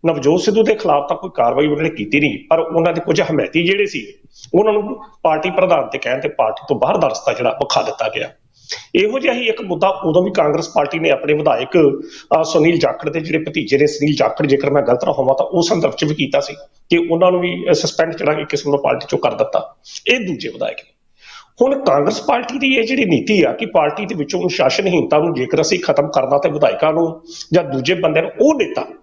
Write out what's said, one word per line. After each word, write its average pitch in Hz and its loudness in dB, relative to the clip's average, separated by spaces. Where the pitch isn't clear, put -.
ਨਵਜੋਤ 156 2
ਸਿੱਧੂ 220 2
ਦੇ 214 4
ਖਿਲਾਫ 147 0
ਤਾਂ 165 -2
ਕੋਈ 185 -10
ਕਾਰਵਾਈ 123 2
ਉਹਨਾਂ 147 -2
ਨੇ 147 0
ਕੀਤੀ 117 -2
ਨਹੀਂ, 147 -2
ਪਰ 160 4
ਉਹਨਾਂ 165 0
ਦੇ 170 -4
ਕੁਝ 175 0
ਹਮਾਇਤੀ 156 0
ਜਿਹੜੇ 196 0
ਸੀ 131 -8
ਉਹਨਾਂ 208 4
ਨੂੰ 208 -4
ਪਾਰਟੀ 156 0
ਪ੍ਰਧਾਨ 175 2
ਦੇ 135 -8
ਕਹਿਣ 127 -4
ਤੇ 147 -4
ਪਾਰਟੀ 110 -2
ਤੋਂ 123 0
ਬਾਹਰ 131 0
ਦਾ 151 2
ਰਸਤਾ 131 -2
ਜਿਹੜਾ 117 0
ਵਿਖਾ - -2
ਦਿੱਤਾ 110 -4
ਗਿਆ। - -8
ਇਹੋ 214 2
ਜਿਹਾ 262 -2
ਹੀ 247 -4
ਇੱਕ 214 -4
ਮੁੱਦਾ 185 -2
ਉਦੋਂ 175 0
ਵੀ 185 -2
ਕਾਂਗਰਸ 156 0
ਪਾਰਟੀ 160 -2
ਨੇ 160 0
ਆਪਣੇ 143 2
ਵਿਧਾਇਕ, 147 0
ਅਹ, - 2
ਸੁਨੀਲ 160 2
ਜਾਖੜ 139 0
ਦੇ 160 -4
ਜਿਹੜੇ 160 -2
ਭਤੀਜੇ 156 -2
ਨੇ, 147 4
ਸੁਨੀਲ 147 0
ਜਾਖੜ, 147 0
ਜੇਕਰ 139 2
ਮੈਂ 143 2
ਗਲਤ - 0
ਨਾ 147 0
ਹੋਵਾਂ 135 2
ਤਾਂ, - 0
ਉਹ 180 0
ਸੰਦਰਭ 165 0
'ਚ - -4
ਵੀ 151 0
ਕੀਤਾ 143 0
ਸੀ - -6
ਕਿ 170 4
ਉਹਨਾਂ 170 2
ਨੂੰ 180 0
ਵੀ, 175 -4
ਅਹ, 175 4
ਸਸਪੈਂਡ - -2
ਜਿਹੜਾ - -2
ਇੱਕ - -6
ਕਿਸਮ 143 -4
ਦਾ 143 0
ਪਾਰਟੀ 131 -2
'ਚੋਂ - -4
ਕਰ 117 0
ਦਿੱਤਾ। - -2
ਇਹ 247 2
ਦੂਜੇ 175 -6
ਵਿਧਾਇਕ 110 -8
ਨੇ। - -20
ਹੁਣ 269 2
ਕਾਂਗਰਸ 147 2
ਪਾਰਟੀ 247 -2
ਦੀ 262 2
ਇਹ 226 2
ਜਿਹੜੀ 254 0
ਨੀਤੀ 170 2
ਆ 127 2
ਕਿ 226 -6
ਪਾਰਟੀ 165 0
ਦੇ 175 -6
ਵਿੱਚੋਂ 160 -4
ਅਨੁਸ਼ਾਸਨਹੀਨਤਾ 160 0
ਨੂੰ 160 0
ਜੇਕਰ 127 -2
ਅਸੀਂ - 0
ਖਤਮ 147 0
ਕਰਨਾ 143 0
ਤੇ 160 2
ਵਿਧਾਇਕਾਂ 156 0
ਨੂੰ 165 -2
ਜਾਂ 175 4
ਦੂਜੇ 135 -2
ਬੰਦਿਆਂ 160 0
ਨੂੰ, - -6
ਉਹ 302 4
ਨੇਤਾ - -4